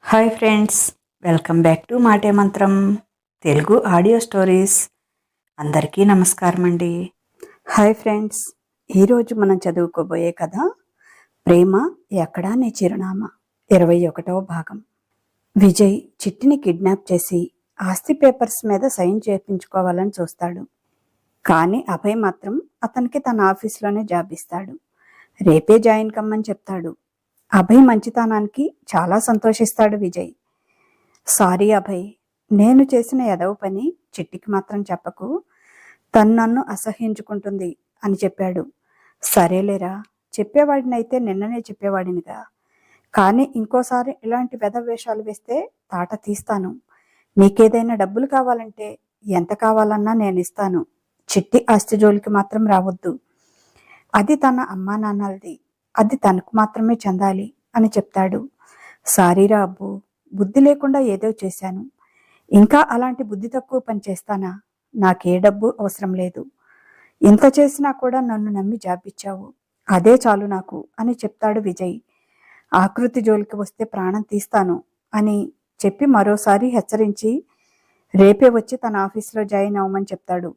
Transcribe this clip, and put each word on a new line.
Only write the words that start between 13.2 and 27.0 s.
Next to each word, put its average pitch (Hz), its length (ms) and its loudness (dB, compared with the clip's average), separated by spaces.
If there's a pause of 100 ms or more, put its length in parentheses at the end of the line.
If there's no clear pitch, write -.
ఇరవై 175 360 4
ఒకటవ 180 340 -6
భాగం. 190 420 -12 (760)
విజయ్ 196 440 4
చిట్టిని - 560 -2
కిడ్నాప్ 196 560 -2
చేసి 175 400 -2 (300)
ఆస్తి 185 320 -4
పేపర్స్ 262 520 0
మీద 202 140 0
సైన్ 208 480 -2
చేయించుకోవాలని 190 840 -4 (100)
చూస్తాడు. 175 460 -8 (800)
కానీ 175 420 2
అభయ్ 208 280 -4
మాత్రం 214 440 -6 (240)
అతనికి 247 340 -4
తన 240 220 -4
ఆఫీస్లోనే 202 640 -2
జాబ్ 175 280 -6
ఇస్తాడు. 196 460 -14 (640)
రేపే 220 360 6
జాయిన్ 220 320 2
కమ్మని 214 400 -6
చెప్తాడు. 190 460 -10 (580)